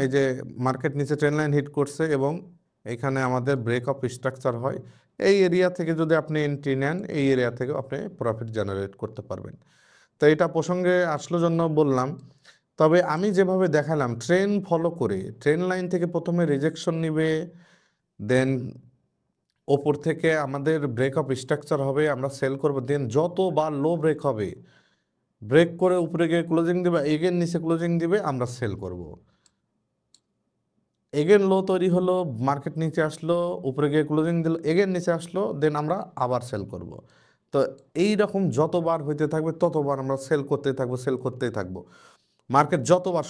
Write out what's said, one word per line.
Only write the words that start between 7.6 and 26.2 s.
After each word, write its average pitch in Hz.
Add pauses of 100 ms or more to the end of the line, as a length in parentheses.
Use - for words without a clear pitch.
আপনি 139 (220)
প্রফিট 113
জেনারেট 98 (100)
করতে 110
পারবেন। 98 (640)
তো -
এটা 160
প্রসঙ্গে 180 (220)
আসলো 170
জন্য 165 (200)
বললাম। 135 (720)
তবে 156 (160)
আমি 185 (100)
যেভাবে 185 (100)
দেখালাম, 143 (140)
ট্রেন্ড 190 (140)
ফলো 165 (100)
করে, 101 (240)
ট্রেন্ড 156
লাইন 185
থেকে 175
প্রথমে 170 (100)
রিজেকশন 156 (100)
নিবে, 160 (1000)
then 131 (1300)
ওপর 139 (140)
থেকে 165 (180)
আমাদের 139 (180)
break 135
of 139 (160)
structure 151
হবে, 139 (120)
আমরা 127 (100)
সেল 135
করব। 143 (120)
Then 143 (140)
যতবার 165 (120)
লো 160 (100)
ব্রেক 151
হবে, 107 (1000)
ব্রেক 165 (120)
করে 180 (100)
উপরে 170